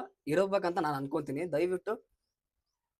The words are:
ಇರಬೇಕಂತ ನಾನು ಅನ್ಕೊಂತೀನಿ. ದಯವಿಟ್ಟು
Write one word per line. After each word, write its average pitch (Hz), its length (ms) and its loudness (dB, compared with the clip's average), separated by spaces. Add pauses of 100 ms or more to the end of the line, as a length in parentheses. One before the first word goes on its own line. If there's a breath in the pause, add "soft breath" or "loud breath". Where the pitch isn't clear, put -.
(280)
ಇರಬೇಕಂತ 185 500 2
ನಾನು 151 180 0
ಅನ್ಕೊಂತೀನಿ. 143 560 -2
ದಯವಿಟ್ಟು 180 440 0 (1040)